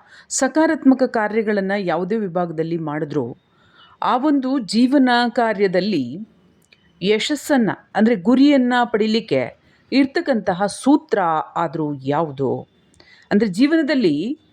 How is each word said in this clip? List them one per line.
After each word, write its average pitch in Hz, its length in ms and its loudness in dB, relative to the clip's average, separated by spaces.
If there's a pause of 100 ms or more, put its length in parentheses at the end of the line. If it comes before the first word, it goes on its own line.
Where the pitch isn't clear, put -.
(300)
ಸಕಾರಾತ್ಮಕ 269 760 2
ಕಾರ್ಯಗಳನ್ನ 208 720 -2
ಯಾವುದೇ 180 380 -2
ವಿಭಾಗದಲ್ಲಿ 170 600 -4
ಮಾಡಿದ್ರು, 147 600 -6 (680)
ಆ 220 140 2
ಒಂದು 269 420 0
ಜೀವನ 247 500 2 (200)
ಕಾರ್ಯದಲ್ಲಿ 185 880 0 (840)
ಯಶಸ್ಸನ್ನ, 220 680 0 (260)
ಅಂದ್ರೆ 220 200 2
ಗುರಿಯನ್ನ 247 580 4 (100)
ಪಡೀಲಿಕ್ಕೆ 214 760 -2 (320)
ಇರ್ತಕ್ಕಂತಹ 233 720 0
ಸೂತ್ರ 226 540 0 (360)
ಆದ್ರೂ 156 380 -4
ಯಾವುದು? 135 720 -4 (640)
ಅಂದ್ರೆ 208 180 2
ಜೀವನದಲ್ಲಿ 254 880 0 (140)